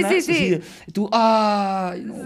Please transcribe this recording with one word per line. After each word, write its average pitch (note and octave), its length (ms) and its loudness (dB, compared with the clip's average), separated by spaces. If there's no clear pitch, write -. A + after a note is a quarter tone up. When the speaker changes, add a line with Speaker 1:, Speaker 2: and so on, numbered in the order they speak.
Speaker 1:
ganas, D#4 100 0
Speaker 2:
sí, F#4 100 4
sí. E4 100 -2
Speaker 1:
así C#4+ 180 2
de, E3 120 0
tú, G#3 180 -2
"Ay, G3+ 920 2
no, - 80 -10